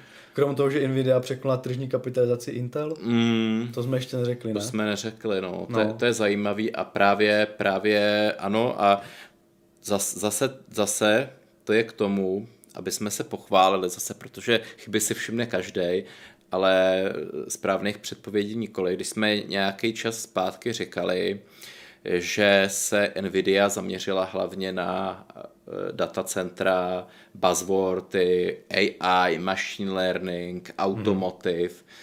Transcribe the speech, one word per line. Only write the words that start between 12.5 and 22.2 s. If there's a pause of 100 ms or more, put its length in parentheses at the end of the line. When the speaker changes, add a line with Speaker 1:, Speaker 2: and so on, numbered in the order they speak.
Speaker 2:
aby
jsme
se
pochválili
zase,
protože (180)
chyby
si
všimne
každej, (480)
ale (440)
správných
předpovědí
nikoli.
Když
jsme
nějaký
čas
zpátky
říkali, (640)
že